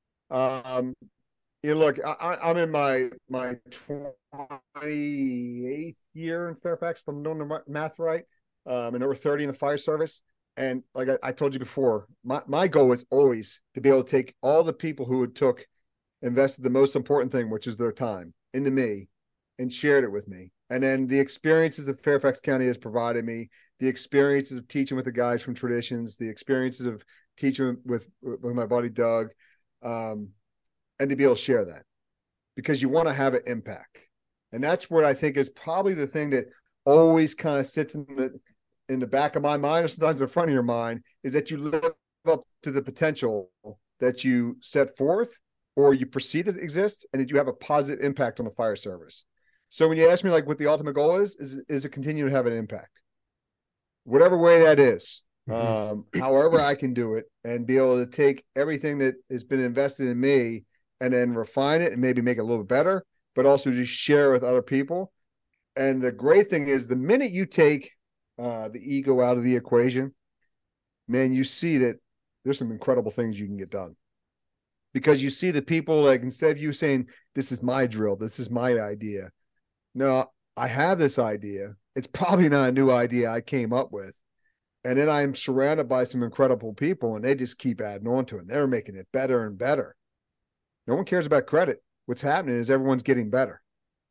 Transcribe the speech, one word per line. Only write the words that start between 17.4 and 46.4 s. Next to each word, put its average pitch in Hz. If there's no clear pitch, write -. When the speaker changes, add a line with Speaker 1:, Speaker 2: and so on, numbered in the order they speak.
Speaker 1:
which 110
is 113
their 117
time, 95
into 135
me 110
and 123
shared 143
it 101
with 101
me. 92
And 127
then 135
the 135
experiences 156
that 139
Fairfax 139
County 131
has 123
provided 117
me, 117
the 131
experiences 139
of 123
teaching 135
with 127
the 127
guys 120
from 123
Traditions, 120
the 113
experiences 127
of 110
teaching 131
with, 120
with 123
my 120
buddy 120
Doug, 117
um, 110
and 139
to 139
be 139
able 123
to -
share 117
that, 80
because 139
you 131
wanna 156
have 131
an 123
impact. 107
And 117
that's 170
what 160
I 139
think 143
is 139
probably 190
the 147
thing 147
that 131
always 160
kinda 143
sits 139
in 143
the, 131
in 131
the 127
back 139
of 143
my 147
mind, 156
or 151
sometimes 156
in 131
front 170
of 139
your 127
mind, 117
is 131
that 151
you 156
live 151
up 160
to 143
the 139
potential 127
that 123
you 123
set -
forth 190
or 139
you 127
perceive 156